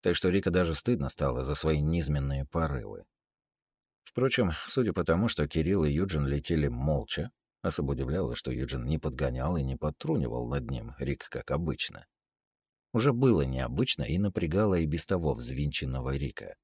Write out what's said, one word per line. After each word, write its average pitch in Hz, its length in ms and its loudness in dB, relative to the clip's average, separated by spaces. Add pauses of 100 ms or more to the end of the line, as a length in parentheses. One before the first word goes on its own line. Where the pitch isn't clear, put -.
Так 87 140 2
что - 140 2
Рика 92 200 2
даже 85 260 2
стыдно 71 340 0
стало 65 340 -2
за 69 120 0
свои 78 260 2
низменные 71 640 0
порывы. 60 580 -4 (1000)
Впрочем, 123 480 2 (120)
судя 113 280 0
по 90 100 0
тому, 87 240 4
что 76 180 0
Кирилл 80 380 2
и 73 80 4
Юджин 80 340 0
летели 71 440 2
молча, 69 640 -2 (300)
особо 69 300 -2
удивляло, 67 460 -2
что - 120 -8
Юджин 65 360 -4
не 76 120 0
подгонял 65 600 -2
и 156 40 0
не 131 140 -2
подтрунивал - 720 -2
над 120 240 -4
ним, - 280 -8
Рик - 280 -4
как - 240 -8
обычно. - 540 -4 (880)
Уже 123 180 4
было 117 300 6
необычно 65 640 -2
и 82 140 0
напрягало 95 580 2
и 82 100 4
без 78 200 -2
того 82 280 0
взвинченного 65 840 -4
Рика. - 480 -6